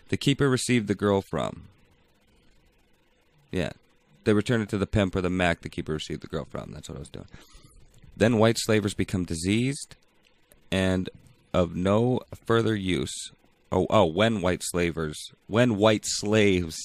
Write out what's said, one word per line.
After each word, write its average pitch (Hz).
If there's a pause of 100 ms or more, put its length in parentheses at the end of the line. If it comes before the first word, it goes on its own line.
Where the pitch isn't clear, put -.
The -
keeper 139
received 123
the 101
girl 98
from. - (1900)
Yeah. 90 (520)
They 110
returned 107
it 101
to 110
the 95
pimp 98
or 95
the 90
Mac 90
the -
keeper 78
received 78
the -
girl 73
from. -
That's -
what -
I -
was -
doing. - (880)
Then 110
white 113
slavers 107
become 92
diseased 107 (760)
and 92 (440)
of 87
no 107 (260)
further 113
use. 90 (400)
Oh, 92
oh, 104
when 101
white 90
slavers, 82 (300)
when 117
white 107
slaves, 101